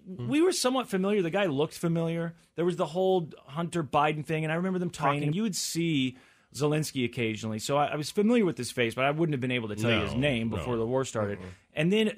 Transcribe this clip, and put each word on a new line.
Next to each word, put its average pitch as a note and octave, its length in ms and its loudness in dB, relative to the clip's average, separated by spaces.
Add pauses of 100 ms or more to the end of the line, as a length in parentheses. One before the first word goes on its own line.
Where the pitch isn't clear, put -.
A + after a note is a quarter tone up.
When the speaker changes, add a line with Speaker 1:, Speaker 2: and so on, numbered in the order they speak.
(100)
Speaker 1:
Mm-hmm. B2 180 -8
Speaker 2:
we C#4+ 120 2
were F4+ 120 4
somewhat B3+ 360 0
familiar. G3 320 2
The E3 100 0
guy G3+ 160 0
looked D3+ 280 0
familiar. E3 600 -2 (220)
There D#3+ 80 0
was F3 120 0
the E3+ 100 0
whole F#3 420 2 (180)
Hunter E3 380 -4
Biden D3 400 2
thing, D#3 200 -2
and D#3 80 -2
I D#3+ 40 -2
remember F#3 220 -2
them F3 120 -2
talking. C#3+ 300 0
Speaker 3:
Training. D3 140 0
Speaker 2:
You G#3 80 -2
would A3 140 -2
see D3+ 600 0 (380)
Zelensky D3 500 0
occasionally, A2 540 -2
so C#3 180 -2
I, D3 120 2
I C#3+ 80 -4
was D3+ 140 -4
familiar G#3+ 360 4
with D3+ 100 0
his B2 140 -6
face, A2+ 240 0
but B2+ 100 0
I C#3 60 4
wouldn't D#3 240 0
have B2+ 80 -2
been B2+ 80 -2
able A#2+ 180 -2
to G#2 80 -6
tell A2+ 160 2
you G#2+ 80 4
his G2+ 140 -2
Speaker 1:
No, B2 60 0
Speaker 2:
name B2 280 0
Speaker 1:
no. G#2+ 80 -2
Speaker 2:
before A#2 220 -2
the A2+ 80 0
war C3 180 0
started. G#2 340 -2
Speaker 3:
Mm-mm. F#2 60 -12 (300)
Speaker 2:
And E3 180 2
then G#3+ 260 2